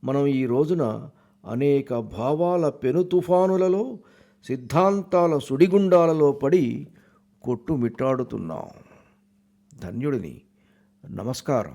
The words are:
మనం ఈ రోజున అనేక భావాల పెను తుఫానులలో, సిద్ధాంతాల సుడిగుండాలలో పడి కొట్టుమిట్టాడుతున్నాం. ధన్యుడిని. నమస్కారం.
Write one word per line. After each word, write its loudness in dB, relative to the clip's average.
మనం 0
ఈ 0
రోజున -2
అనేక 0
భావాల -2
పెను -2
తుఫానులలో, 0
సిద్ధాంతాల 0
సుడిగుండాలలో 4
పడి 0
కొట్టుమిట్టాడుతున్నాం. -4
ధన్యుడిని. -6
నమస్కారం. -4